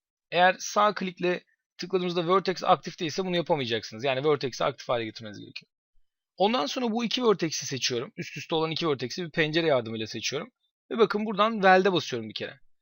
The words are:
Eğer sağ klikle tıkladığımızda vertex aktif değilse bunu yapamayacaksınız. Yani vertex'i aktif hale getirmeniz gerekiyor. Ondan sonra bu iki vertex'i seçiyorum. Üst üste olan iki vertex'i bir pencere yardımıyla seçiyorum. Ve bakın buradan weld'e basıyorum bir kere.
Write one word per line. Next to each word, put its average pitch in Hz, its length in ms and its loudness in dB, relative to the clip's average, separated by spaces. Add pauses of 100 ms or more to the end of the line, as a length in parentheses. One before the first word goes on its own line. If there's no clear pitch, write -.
(320)
Eğer 180 280 6
sağ 208 340 2
klikle 180 500 -2 (340)
tıkladığımızda 180 580 0
vertex 185 280 0
aktif 180 360 0
değilse 185 260 -4
bunu 180 100 -2
yapamayacaksınız. 120 680 -2
Yani 135 260 0
vertex'i 143 340 0
aktif 143 260 -4
hale 120 160 0
getirmeniz 107 340 -12
gerekiyor. - 320 -18 (680)
Ondan 240 280 2
sonra 247 260 -2
bu 233 140 -2
iki 254 180 -2
vertex'i 175 420 2
seçiyorum. 123 520 -4
Üst 170 200 -10
üste 156 180 -4
olan 160 160 0
iki 165 180 -2
vertex'i 135 340 -4
bir 160 80 -10
pencere 165 360 0
yardımıyla 113 400 0
seçiyorum. 135 440 -6 (400)
Ve 220 60 -4
bakın 208 280 2
buradan 214 280 0
weld'e 190 400 6
basıyorum 120 360 -2
bir - 40 -12
kere. - 260 -10 (220)